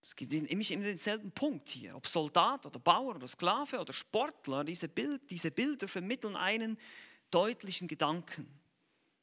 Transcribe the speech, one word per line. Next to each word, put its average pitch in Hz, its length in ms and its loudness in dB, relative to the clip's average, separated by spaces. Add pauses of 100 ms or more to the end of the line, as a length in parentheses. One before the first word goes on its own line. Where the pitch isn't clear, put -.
Es - 140 -12
gibt 127 160 -6
in-, 151 140 2
immer, 208 220 0
immer 196 160 -2
denselben 208 460 -2
Punkt 269 380 -2
hier. 107 280 -12
Ob 131 100 -6
Soldat 175 600 4
oder 135 120 -12
Bauer 202 360 4
oder 131 140 -10
Sklave 214 500 0
oder 139 140 -6
Sportler, 147 720 -2
diese 170 240 -4
Bild-, 269 420 -4
diese 170 200 -2
Bilder 247 360 0
vermitteln 196 480 -4
einen 220 420 0 (540)
deutlichen 185 560 2
Gedanken. 156 600 -2 (760)